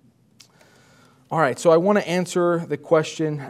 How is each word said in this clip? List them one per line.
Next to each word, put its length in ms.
All 100
right, 180
so 120
I 80
want 200
to 100
answer 600
the 80
question, 720